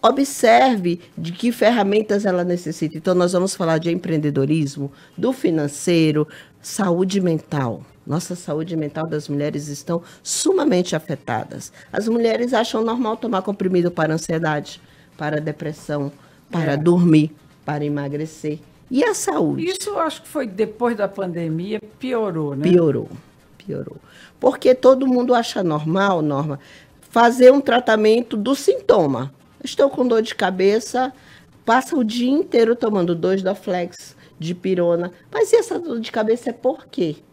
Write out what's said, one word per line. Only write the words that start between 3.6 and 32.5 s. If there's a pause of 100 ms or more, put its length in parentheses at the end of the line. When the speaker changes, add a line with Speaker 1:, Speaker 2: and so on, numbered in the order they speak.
Speaker 1:
de
empreendedorismo, (260)
do
financeiro, (340)
saúde
mental. (220)
Nossa
saúde
mental
das
mulheres
estão (220)
sumamente
afetadas. (180)
As
mulheres
acham
normal
tomar
comprimido
para
ansiedade, (380)
para
depressão, (400)
para
Speaker 2:
É.
Speaker 1:
dormir, (340)
para
emagrecer. (320)
E
a
saúde?
Speaker 2:
Isso
eu
acho
que
foi
depois
da
pandemia, (160)
piorou,
né?
Speaker 1:
Piorou, (480)
piorou. (420)
Porque
todo
mundo
acha
normal,
Norma, (500)
fazer
um
tratamento
do
sintoma. (300)
Estou
com
dor
de
cabeça, (540)
passa
o
dia
inteiro